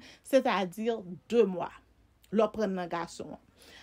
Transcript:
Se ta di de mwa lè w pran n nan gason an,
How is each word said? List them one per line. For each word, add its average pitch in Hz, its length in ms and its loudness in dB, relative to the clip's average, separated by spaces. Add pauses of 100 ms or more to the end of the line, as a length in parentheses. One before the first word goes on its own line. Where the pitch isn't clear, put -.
(220)
Se 262 240 4
ta 202 240 2
di 220 220 -4 (380)
de 226 200 6
mwa 170 220 -4 (580)
lè 214 160 4
w 208 80 0
pran 208 160 -2
n 185 80 -4
nan 175 140 -6
gason - 420 -8
an, - 80 -18 (420)